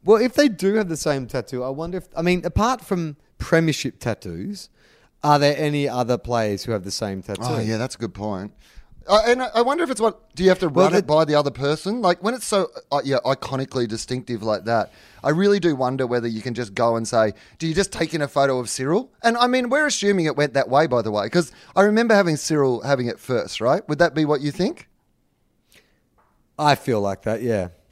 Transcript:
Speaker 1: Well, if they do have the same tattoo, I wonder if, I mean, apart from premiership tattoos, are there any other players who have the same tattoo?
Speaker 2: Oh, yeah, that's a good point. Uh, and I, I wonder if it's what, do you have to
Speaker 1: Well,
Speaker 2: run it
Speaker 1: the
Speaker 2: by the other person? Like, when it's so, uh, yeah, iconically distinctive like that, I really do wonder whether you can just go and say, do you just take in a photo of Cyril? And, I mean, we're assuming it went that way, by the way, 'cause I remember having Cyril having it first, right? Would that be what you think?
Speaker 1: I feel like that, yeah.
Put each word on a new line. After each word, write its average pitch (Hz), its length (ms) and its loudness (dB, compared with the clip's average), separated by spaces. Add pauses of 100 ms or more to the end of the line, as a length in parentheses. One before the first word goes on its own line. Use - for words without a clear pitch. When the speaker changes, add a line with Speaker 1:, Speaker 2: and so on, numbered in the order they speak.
Speaker 1:
Well, 208 160 6
if 254 140 0
they 294 140 4
do 196 260 0
have 214 140 0
the 160 80 -4
same 139 300 -2
tattoo, 123 360 -6
I 127 60 -6
wonder 165 300 -8
if, - 180 -12
I 165 60 -4
mean, 175 240 0
apart 185 340 0
from 165 360 -6 (220)
premiership 160 640 0
tattoos, 101 720 -8 (520)
are 147 160 4
there 143 180 4
any 147 320 0
other 120 300 0
players 110 460 -2
who 117 80 -4
have 95 120 -4
the 98 60 -10
same 98 320 -6
tattoo? 101 220 -8
Speaker 2:
Oh, 143 160 -2
yeah, 110 160 -2
that's 120 180 -6
a - 40 -20
good 110 160 -8
point. 101 380 -8 (540)
Uh, 208 200 4
and 247 160 2
I, 240 140 -4
I 233 60 2
wonder 294 220 0
if 262 60 -6
it's 220 100 -4
what, - 340 -2
do - 80 -4
you 190 60 6
have 185 120 6
to 180 100 0
Speaker 1:
Well, 175 160 4
Speaker 2:
run 160 80 2
it 202 80 4
Speaker 1:
the 135 40 -6
Speaker 2:
by 151 200 4
the 147 80 0
other 143 160 4
person? 156 500 -4
Like, 180 220 0
when 214 120 -2
it's 233 120 -12
so, 190 240 0 (200)
uh, 139 140 0
yeah, 135 200 0
iconically 131 600 -4
distinctive 117 560 -8
like 107 220 -2
that, 113 280 0 (300)
I - 80 0
really 202 300 2
do 165 160 2
wonder 127 300 -2
whether 120 220 -2
you 110 140 -6
can 123 120 -6
just 104 200 -8
go 117 220 2
and 113 120 -4
say, 110 240 2 (260)
do 165 80 -4
you 160 80 -2
just 190 180 0
take 160 220 -4
in 151 80 -2
a 139 60 -4
photo 139 300 2
of 120 120 -6
Cyril? 165 420 -2 (100)
And, 233 140 2
I 240 100 2
mean, 247 240 0
we're 294 160 2
assuming 202 400 0
it 147 100 0
went 143 180 0
that 127 160 0
way, 147 160 4
by 123 160 0
the 107 80 -2
way, 104 180 -2
'cause 175 240 0 (240)
I 190 60 6
remember 220 320 4
having 180 220 4
Cyril 135 460 0
having 127 240 0
it 117 120 -6
first, - 420 -4
right? 139 300 0
Would 147 80 -2
that 160 160 4
be 156 100 2
what 147 160 2
you 143 100 -4
think? 202 380 -4 (1700)
Speaker 1:
I 147 160 4
feel 113 260 0
like 98 220 -2
that, 110 200 -4
yeah. 104 260 0 (240)